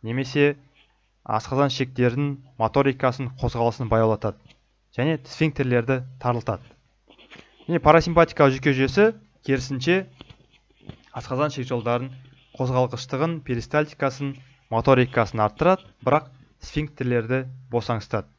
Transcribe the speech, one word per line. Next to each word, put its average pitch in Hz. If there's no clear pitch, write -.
немесе 135
асқазан 127
ішектердің 131
моторикасын, 131
қозғалысын 117
баяулатады. 110
Және 156
сфинктерлерді 131
тарылтады. 120
Және 165
парасимпатикалық 160
жүйке 135
жүйесі, 135
керісінше, 135
асқазан 131
ішек 127
жолдарын 120
қозғалғыштығын, 131
перистальтикасын, 139
моторикасын 120
арттырады, 165
бірақ 131
сфинктерлерді 127
босаңсытады. 113